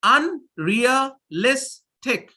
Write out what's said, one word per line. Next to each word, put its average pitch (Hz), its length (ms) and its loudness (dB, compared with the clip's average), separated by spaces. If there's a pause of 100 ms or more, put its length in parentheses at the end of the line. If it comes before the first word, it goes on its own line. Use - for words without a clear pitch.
Unrealistic. 254 2250 -2